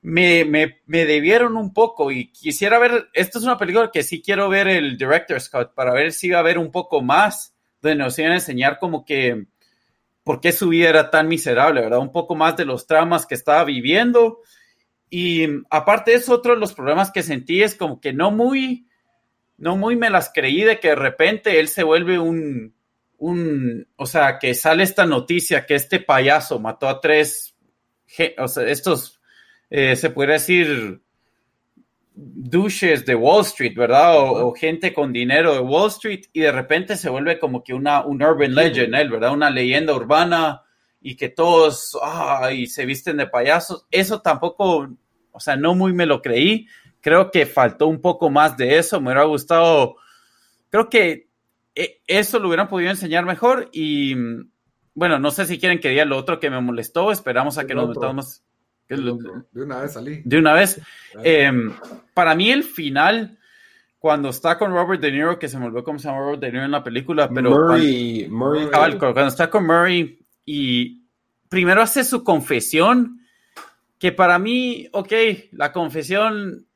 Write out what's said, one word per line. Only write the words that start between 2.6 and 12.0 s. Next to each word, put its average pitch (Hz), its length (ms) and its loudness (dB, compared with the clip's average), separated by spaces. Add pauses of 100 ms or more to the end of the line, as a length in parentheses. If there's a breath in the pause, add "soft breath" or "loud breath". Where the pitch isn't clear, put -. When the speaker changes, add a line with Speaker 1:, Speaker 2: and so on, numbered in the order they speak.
Speaker 1:
ver, 240 340 2
esta 180 240 -2
es 220 60 -6
una 247 160 -2
película 220 320 0
que 156 100 -2
sí 160 220 -6
quiero 196 260 -2
ver 196 180 2
el 147 300 0
director's 135 500 -2
cut 123 280 -6
para 127 180 0
ver 151 180 0
si 180 200 -4
va 175 60 2
a - 20 4
haber 170 180 2
un 160 140 -6
poco 160 320 -4
más 175 500 0 (300)
donde 151 200 0
nos 127 140 -4
iban 160 140 0
a 180 40 2
enseñar 139 440 -2
como 165 260 -6
que 123 400 -2 (800)
por - 180 -4
qué 170 100 2
su 180 180 0
vida 165 200 4
era 151 220 4
tan 156 160 2
miserable, 143 540 2
¿verdad? 117 180 0
Un 135 120 -4